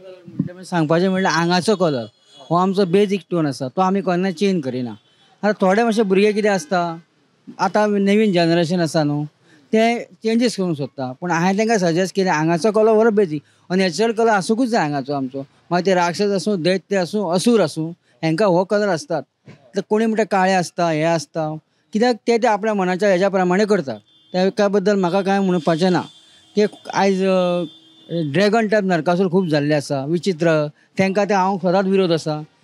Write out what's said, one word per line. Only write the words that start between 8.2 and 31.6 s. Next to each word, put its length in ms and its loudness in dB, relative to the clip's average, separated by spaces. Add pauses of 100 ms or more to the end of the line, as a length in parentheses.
जनरेशन 480 2
आसा 220 0
न्हू, 220 -2 (480)
ते 320 2
चेंजीस 520 -2
करूंक 200 -2
सोदता, 440 -8
पूण 100 -4
हांवें 280 2
तेंकां 200 2
सजेस्ट 380 0
केलें, 140 0
हांगाचो 400 0
कलर 220 4
बरो 180 4
बेजीक, 320 0 (280)
हो 60 0
नॅचरल 360 0
कलर 160 0
आसूंकूच 400 0
जाय 120 0
हांगाचो 320 -4
आमचो. 340 -6 (240)
मागीर 160 0
ते 80 4
राक्षस 280 0
आसूं, 400 -2
दैत्य 340 -2
आसूं, 400 -2
असूर 240 2
आसूं, 320 -4 (300)
हेंकां 260 2
हो 160 2
कलर 240 0
आसतात. 340 -4 (540)
तर 120 -2
कोणी 180 0
म्हणटा 180 0
काळे 280 2
आसता, 380 0
हे 120 -2
आसता, 540 -2 (360)
कित्याक 240 0 (100)
ते, 120 2
ते 80 0
आपल्या 280 0
मनाच्या 380 0
हेज्या 160 2
प्रमाणे 360 2
करतात, 340 -2 (360)
तेका 340 2
बद्दल 260 2
म्हाका 260 0
कांय 200 0
म्हणपाचें 520 0
ना. 100 0 (540)
ते 100 2 (280)
आयज, 300 0
अ, 380 0 (480)
ड्रॅगन 560 0
टायप 180 0
नरकासूर 460 0
खूब 180 0
जाल्ले 260 0
आसा, 300 -4
विचित्र, 600 0 (320)
तेंकां 300 0
ते 60 0
हांव 240 0
सदांच 280 0